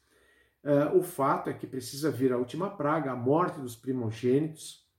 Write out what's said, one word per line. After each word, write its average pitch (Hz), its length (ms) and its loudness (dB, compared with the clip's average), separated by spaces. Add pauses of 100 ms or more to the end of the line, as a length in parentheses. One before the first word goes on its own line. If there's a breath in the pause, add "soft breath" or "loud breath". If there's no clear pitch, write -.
(640 soft breath)
Eh, 147 320 4
o 175 80 6
fato 147 480 0
é - 20 -4
que - 140 -8
precisa 135 460 -4
vir 123 200 2
a 120 60 2
última 156 320 -4
praga, 147 400 -2
a 123 60 -4
morte 151 440 2
dos 120 140 -10
primogênitos, 131 1120 -2 (100)